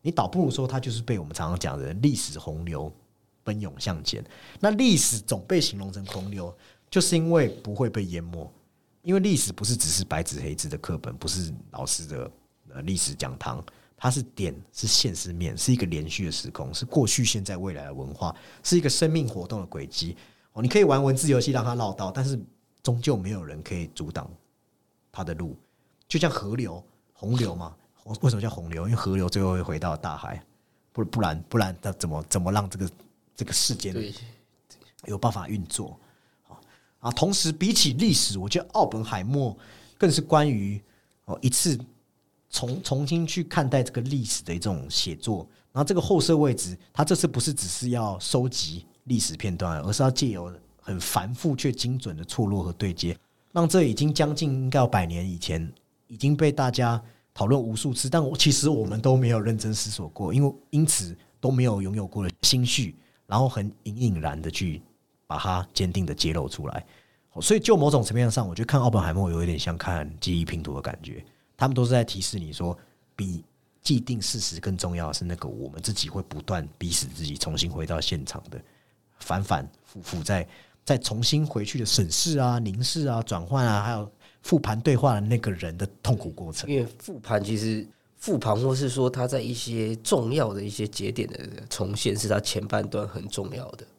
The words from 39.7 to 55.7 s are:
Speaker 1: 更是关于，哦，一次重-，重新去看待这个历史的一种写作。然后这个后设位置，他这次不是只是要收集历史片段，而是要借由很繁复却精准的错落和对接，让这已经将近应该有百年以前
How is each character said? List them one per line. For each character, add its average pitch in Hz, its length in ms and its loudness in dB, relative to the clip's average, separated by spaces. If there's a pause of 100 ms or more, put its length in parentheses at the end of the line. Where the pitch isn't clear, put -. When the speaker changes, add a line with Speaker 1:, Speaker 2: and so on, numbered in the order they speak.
Speaker 1:
更 180 140 6
是 135 80 4
关 151 320 4
于， 101 320 -2 (400)
哦， - 180 -8
一 127 80 4
次 131 300 2 (720)
重-， 127 340 -4
重 139 240 0
新 165 180 0
去 175 160 -4
看 160 280 0
待 131 120 4
这 - 120 -2
个 123 80 -2
历 135 240 -2
史 - 180 -4
的 87 100 -6
一 85 60 -2
种 85 300 -2
写 - 260 -2
作。 - 320 -4 (240)
然 131 100 -2
后 147 60 2
这 190 80 2
个 170 60 4
后 165 180 4
设 165 160 6
位 147 180 6
置， 90 240 -6 (140)
他 - 140 2
这 185 100 4
次 180 100 0
不 123 140 0
是 147 140 0
只 95 160 -4
是 123 220 -2
要 107 280 -2
收 127 300 2
集 85 360 -6 (200)
历 127 120 2
史 80 200 -2
片 92 180 -2
段， 82 240 -2
而 87 140 -2
是 139 100 4
要 131 80 6
借 131 160 0
由 90 260 -6 (280)
很 92 180 -6
繁 95 340 -2
复 139 220 0
却 127 160 0
精 123 260 -2
准 92 200 -8
的 80 80 -10
错 - 220 0
落 98 140 0
和 85 120 -4
对 92 200 -2
接， 85 240 -4 (360)
让 170 120 4
这 175 200 6
已 117 80 2
经 147 200 2
将 151 220 2
近 147 160 0
应 131 180 0
该 139 100 4
有 127 60 8
百 95 200 2
年 85 200 -2
以 92 120 -4
前 80 340 -4 (360)